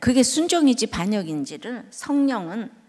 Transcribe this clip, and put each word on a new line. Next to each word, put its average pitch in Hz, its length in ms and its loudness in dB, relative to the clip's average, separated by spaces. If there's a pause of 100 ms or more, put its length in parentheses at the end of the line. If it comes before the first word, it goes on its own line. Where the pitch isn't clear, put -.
그게 254 220 4
순종이지 294 640 2
반역인지를 170 1040 -4
성령은 233 800 -2 (180)